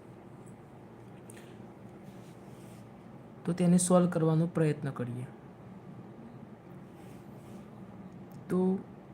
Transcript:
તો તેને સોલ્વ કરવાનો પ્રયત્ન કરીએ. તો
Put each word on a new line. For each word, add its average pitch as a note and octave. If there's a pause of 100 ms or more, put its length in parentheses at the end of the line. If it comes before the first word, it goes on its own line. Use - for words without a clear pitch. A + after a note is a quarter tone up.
(3500)
તો E3+
તેને F3
સોલ્વ F3
કરવાનો D#3+
પ્રયત્ન D3+
કરીએ. B2 (3250)
તો F#3 (520)